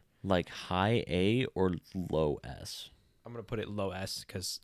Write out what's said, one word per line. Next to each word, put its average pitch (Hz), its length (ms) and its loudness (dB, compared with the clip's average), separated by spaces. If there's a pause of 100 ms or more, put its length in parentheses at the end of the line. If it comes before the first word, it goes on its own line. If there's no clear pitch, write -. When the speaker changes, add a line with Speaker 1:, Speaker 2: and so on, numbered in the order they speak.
(240)
Speaker 1:
Like, 90 260 2
high 98 580 2
A 101 380 4 (100)
or 92 180 4 (200)
low 78 500 2
S? - 460 -12 (360)
Speaker 2:
I'm 117 80 -14
gonna 117 100 -10
put 110 160 -6
it - 80 -4
low 101 240 -2
S 92 320 -6
'cause - 400 -6